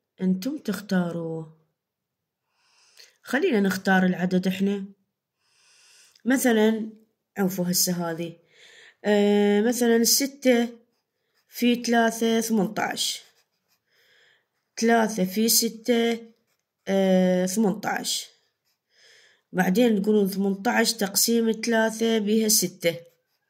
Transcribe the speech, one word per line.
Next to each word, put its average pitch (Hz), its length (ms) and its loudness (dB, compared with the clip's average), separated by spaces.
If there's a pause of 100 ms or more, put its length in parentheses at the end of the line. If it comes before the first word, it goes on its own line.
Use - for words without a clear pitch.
(200)
أنتم 185 380 -2
تختاروه. 170 1000 -6 (1600)
خلينا 277 380 0
نختار 190 460 2
العدد 185 400 0
إحنا. 196 380 -2 (1400)
مثلًا، 220 680 2 (460)
عوفوا 180 320 -2
هسه 175 400 -2
هذه. 165 260 -10 (680)
آه، 208 560 4
مثلًا 233 440 2
ستة 240 720 0 (680)
في 240 340 0
ثلاثة 226 580 0
ثمنتاش. - 840 -4 (1600)
ثلاثة 226 440 2
في 220 240 -2
ستة، 233 840 -2 (560)
آه، 185 580 2
ثمنتاش. - 800 -2 (1300)
بعدين 185 500 2
تقولون 208 260 2
ثمنتاش 202 640 -2
تقسيم 220 600 0
ثلاثة 220 680 0
بيها 214 300 0
ستة. 180 520 -2 (500)